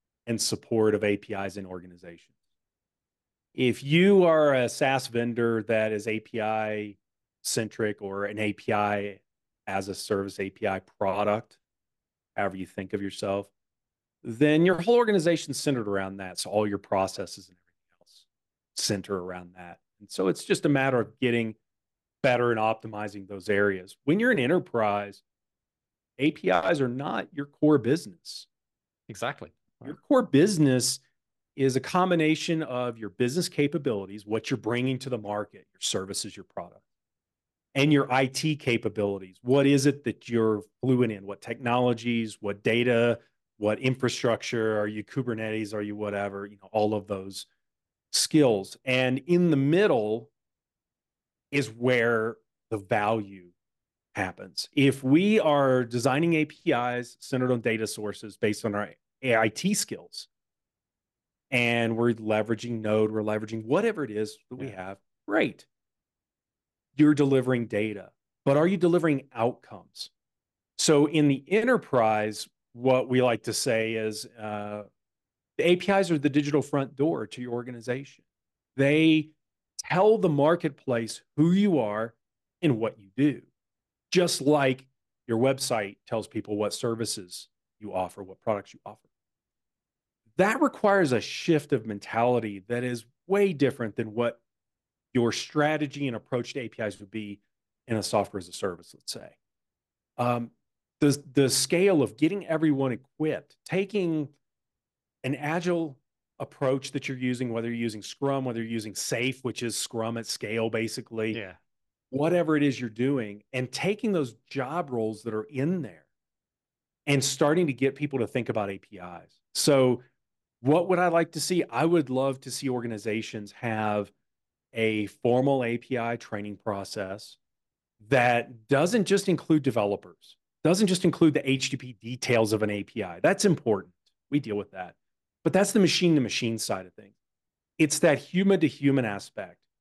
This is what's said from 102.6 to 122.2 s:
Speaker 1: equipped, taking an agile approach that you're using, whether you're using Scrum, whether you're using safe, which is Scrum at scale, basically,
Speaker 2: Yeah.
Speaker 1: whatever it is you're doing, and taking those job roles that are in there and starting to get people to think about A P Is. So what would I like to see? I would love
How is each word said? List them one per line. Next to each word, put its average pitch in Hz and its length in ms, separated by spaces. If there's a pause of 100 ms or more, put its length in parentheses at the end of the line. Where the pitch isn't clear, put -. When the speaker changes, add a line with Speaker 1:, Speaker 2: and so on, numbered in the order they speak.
Speaker 1:
equipped, 127 640 (100)
taking 175 640 (960)
an 135 120
agile 165 640 (420)
approach 135 520
that 135 160
you're 135 100
using, 127 340
whether 113 160
you're 120 80
using 113 260
Scrum, 139 440
whether 117 160
you're 113 80
using 110 260
safe, 127 480
which 120 200
is 113 140
Scrum 113 400
at 113 80
scale, 113 440
basically, 113 680
Speaker 2:
Yeah. 95 180 (540)
Speaker 1:
whatever 156 460
it 147 80
is 127 160
you're 123 100
doing, 110 600
and 127 200
taking 208 400
those 143 220 (160)
job 139 420
roles 110 320
that 113 100
are 107 100
in 156 380
there 90 260 (1000)
and 139 160
starting 160 440
to 139 60
get 131 220
people 143 240
to 110 80
think 117 220
about 104 200
A 98 100
P - 180
Is. 87 440 (120)
So 131 500 (580)
what 160 280
would 170 80
I 180 120
like 170 240
to 160 60
see? 175 300
I 131 160
would 170 240
love 131 320